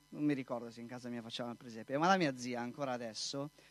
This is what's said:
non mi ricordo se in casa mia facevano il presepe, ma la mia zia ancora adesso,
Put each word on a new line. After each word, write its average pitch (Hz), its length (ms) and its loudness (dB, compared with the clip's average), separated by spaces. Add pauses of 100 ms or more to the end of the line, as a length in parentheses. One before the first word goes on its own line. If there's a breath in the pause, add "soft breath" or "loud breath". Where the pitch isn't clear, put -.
(100)
non 151 120 -4
mi 147 120 6
ricordo 123 360 -4
se 117 120 -12
in 117 40 -10
casa 123 220 -8
mia 120 140 -4
facevano 117 320 -6
il - 40 -14
presepe, 117 380 -4
ma 160 100 6
la 190 120 8
mia 143 180 4
zia 123 240 -2
ancora 127 320 -2
adesso, 123 560 -4 (220 soft breath)